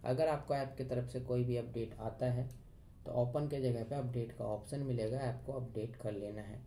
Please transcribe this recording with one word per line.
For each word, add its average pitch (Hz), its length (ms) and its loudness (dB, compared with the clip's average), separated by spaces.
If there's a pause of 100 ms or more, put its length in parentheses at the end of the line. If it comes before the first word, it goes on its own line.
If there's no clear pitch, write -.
अगर 131 220 4
आपको 147 280 2
ऐप 135 220 0
की 135 60 -2
तरफ 123 260 0
से 127 120 -2
कोई 123 220 4
भी 123 140 4
अपडेट 117 440 -2
आता 113 260 0
है 123 200 2 (580)
तो - 80 -4
ओपन 123 340 4
के 147 140 0
जगह 117 220 4
पे 110 120 -2
अपडेट 120 420 0
का 117 80 -2
ऑप्शन 107 360 -2
मिलेगा, 123 380 2
ऐप 123 260 -2
को 135 80 -2
अपडेट 117 420 -4
कर 107 180 -2
लेना 104 280 -4
है। 104 260 -8